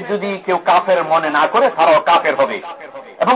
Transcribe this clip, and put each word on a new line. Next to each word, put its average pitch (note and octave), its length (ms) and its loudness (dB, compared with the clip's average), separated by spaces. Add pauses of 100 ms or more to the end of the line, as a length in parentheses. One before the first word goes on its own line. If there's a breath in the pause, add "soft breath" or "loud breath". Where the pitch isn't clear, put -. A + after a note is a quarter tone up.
যদি G3+ 220 -4 (160)
কেউ F3+ 180 0
কাফের F3+ 400 2
মনে D#3 260 0
না D3 160 0
করে F3+ 240 2
তারাও D#3+ 380 4
কাফের D#3 320 2
হবে, A2+ 180 0 (640)
এবং A#3 160 2